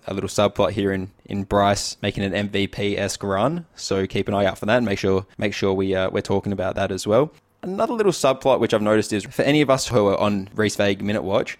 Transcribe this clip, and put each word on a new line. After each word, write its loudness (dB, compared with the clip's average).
a -6
little -4
subplot 2
here 0
in, -4
in -6
Bryce 2
making -2
an -2
M -2
V 0
P-esque -4
run. -2
So -2
keep -4
an 0
eye 2
out 0
for -6
that 2
and 2
make -2
sure, 0
make -2
sure 0
we, 0
uh, 0
we're -2
talking -2
about -4
that -2
as -6
well. 2
Another -2
little 2
subplot 2
which 2
I've 2
noticed 2
is -2
for -6
any 4
of 2
us 0
who 4
are 2
on 0
Reece 0
Vague 0
Minute -2
Watch, -2